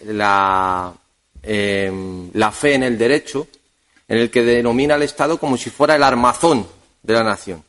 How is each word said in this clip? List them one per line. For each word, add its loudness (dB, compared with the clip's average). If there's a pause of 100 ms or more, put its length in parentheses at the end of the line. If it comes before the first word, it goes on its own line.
la, 0 (520)
em, -4
La 0
fe 0
en 0
el -2
derecho, -2 (600)
en 0
el 0
que 2
denomina 2
al 0
Estado -2
como -2
si -10
fuera 2
el 4
armazón 2 (360)
de -2
la 2
nación. -6